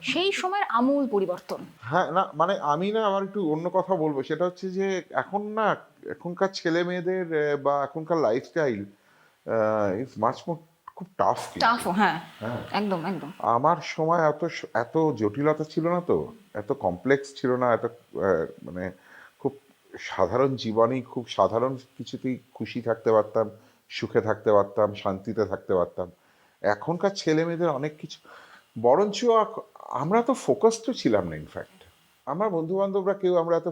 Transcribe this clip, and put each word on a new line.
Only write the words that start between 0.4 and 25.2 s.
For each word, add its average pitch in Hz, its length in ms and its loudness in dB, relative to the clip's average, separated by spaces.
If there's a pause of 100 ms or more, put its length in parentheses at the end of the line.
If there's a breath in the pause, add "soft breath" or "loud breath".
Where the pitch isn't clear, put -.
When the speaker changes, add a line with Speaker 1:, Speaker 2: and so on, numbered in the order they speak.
Speaker 1:
আমূল 262 380 4
পরিবর্তন। 190 500 -2 (240)
Speaker 2:
হ্যাঁ, 143 300 2
না, 180 220 2
মানে, 175 280 2
আমি 151 300 0
না, 220 140 0
আমার 196 180 0
একটু 196 280 -2
অন্য 165 180 -2
কথা 185 260 0
বলবো, 156 280 0
সেটা 156 220 -2
হচ্ছে 180 240 -4
যে 190 400 -2
এখন 202 380 -4
না, 214 280 0 (340)
এখনকার 175 440 -2
ছেলে 175 300 0
মেয়েদের, 180 420 -2
আহ, 147 320 0
বা 139 260 0
এখনকার 160 340 -2
লাইফস্টাইল, 131 640 0
আহ, 107 1160 -2
is - 20 -4
much 107 220 -6
more, 127 320 -2 (400)
খুব 180 120 -16 (100)
টাফ 104 200 2
কিন্তু। - 220 -8
Speaker 1:
টাফও, 226 320 2
হ্যাঁ। 180 300 2 (180)
Speaker 2:
হ্যাঁ। 113 180 -6 (140)
Speaker 1:
একদম, 196 340 -2
একদম। 165 340 -6
Speaker 2:
আমার 131 440 2
সময় 165 460 2
এত 151 160 -2
স-, - 280 -8
এত 156 440 2
জটিলতা 143 460 0
ছিল 160 240 -2
না 175 140 0
তো, 92 320 0 (200)
এত 104 180 -4
কমপ্লেক্স 131 720 -2
ছিল 127 140 2
না, 123 180 2
এত, 113 120 2
আহ, 87 600 0 (180)
মানে, 90 280 -8 (480 loud breath)
খুব - 180 -4 (420)
সাধারণ 123 560 0
জীবনেই 117 460 2
খুব 117 260 -10
সাধারণ 113 500 2 (200)
কিছুতেই 127 400 -6 (160)
খুশি - 280 -8
থাকতে 113 300 0
পারতাম, 110 380 2 (400 soft breath)
সুখে - 320 -2
থাকতে 107 300 2
পারতাম, 101 420 4
শান্তিতে 101 520 -2